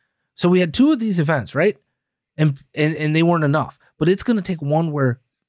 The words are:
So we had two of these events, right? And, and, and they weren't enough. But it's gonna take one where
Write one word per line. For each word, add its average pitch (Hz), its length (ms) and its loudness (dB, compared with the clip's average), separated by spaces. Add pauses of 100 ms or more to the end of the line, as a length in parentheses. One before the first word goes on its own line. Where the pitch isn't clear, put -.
(360)
So 175 120 0
we 180 120 4
had 170 140 -2
two 285 180 4
of 277 80 0
these 208 180 -2
events, 147 360 -2
right? 175 220 0 (600)
And, 151 260 0 (120)
and, 151 220 0
and 156 200 -2
they 165 80 2
weren't 170 200 2
enough. 143 320 -2 (220)
But 156 100 0
it's 196 140 0
gonna 226 200 -2
take 175 200 -6
one 156 300 -2
where 135 280 0 (280)